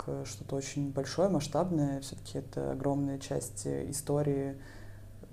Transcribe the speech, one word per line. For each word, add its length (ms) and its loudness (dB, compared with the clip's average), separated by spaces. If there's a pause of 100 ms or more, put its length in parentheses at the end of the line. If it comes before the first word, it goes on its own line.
э, 200 -2
что-то 300 -6
очень 340 0
большое, 380 4
масштабное. 720 4
Все-таки 380 -8
это 340 -2
огромная 460 2
часть, 480 -4
э, 240 0
истории 680 2 (760)